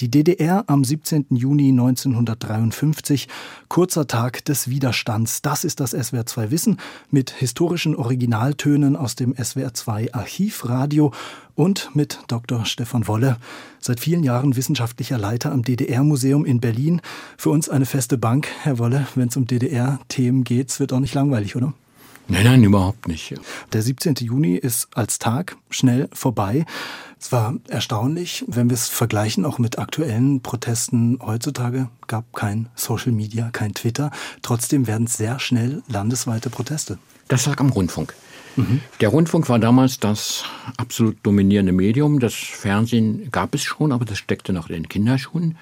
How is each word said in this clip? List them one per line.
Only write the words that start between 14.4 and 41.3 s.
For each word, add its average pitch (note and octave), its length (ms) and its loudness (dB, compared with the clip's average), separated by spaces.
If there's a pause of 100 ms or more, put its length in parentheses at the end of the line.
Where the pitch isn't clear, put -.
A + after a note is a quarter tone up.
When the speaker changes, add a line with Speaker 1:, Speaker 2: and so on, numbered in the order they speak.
Speaker 1:
wissenschaftlicher B2 600 -2
Leiter A#2 340 -2
am B2+ 100 0
D-D-R-Museum C3+ 840 2
in B2 140 2
Berlin. B2+ 420 0 (340)
Für - 140 0
uns D#3 180 2
eine C3+ 160 2
feste C3+ 320 0
Bank, A#2 320 0 (140)
Herr C3+ 160 0
Wolle, A#2+ 280 0 (100)
wenn's B2 200 0
um C3 100 0
D-D-R-Themen B2+ 1000 0
geht, B2 260 0
es - 100 -4
wird C3 140 -2
auch B2+ 60 2
nicht C#3 120 -2
langweilig, C3+ 440 0
oder? C3+ 180 -2 (540)
Speaker 2:
Nein, G2 160 4
nein, B2 200 10
überhaupt G2 440 4
nicht. E2+ 260 -6 (380)
Speaker 1:
Der A2 100 2
siebzehnte C3 420 -2
Juni C#3+ 300 2
ist - 400 -2
als G#2 240 -2
Tag B2 380 -2 (120)
schnell C3 440 2
vorbei. A#2 520 0 (560)
Es - 120 -14
war A#2+ 240 0 (120)
erstaunlich, D3+ 800 -4
wenn A#2+ 240 2
wir B2+ 40 2
es - 140 -2
vergleichen, A2 560 0
auch C#3+ 140 -4
mit A#2 220 -2
aktuellen B2+ 600 0
Protesten A#2 800 0
heutzutage, B2 680 -4 (180)
gab A2+ 260 -6
kein A2 440 -4
Social - 340 -4
Media, A2+ 420 -2
kein G#2 220 -4
Twitter. C#3+ 380 -2 (280)
Trotzdem B2 460 0
werden A2 220 0
es - 60 -4
sehr A#2 260 -2
schnell B2 480 -2
landesweite A2+ 600 -2
Proteste. A#2 500 -6 (280)
Speaker 2:
Das C3+ 180 2
lag C#3+ 160 0
am C3+ 100 4
Rundfunk. E2+ 440 0 (400)
Speaker 1:
Mhm. A2+ 260 0 (200)
Speaker 2:
Der G#2+ 80 4
Rundfunk D#3+ 400 4
war A#2+ 100 4
damals B2+ 400 6
das - 460 -2 (320)
absolut A2+ 480 0
dominierende G2 480 4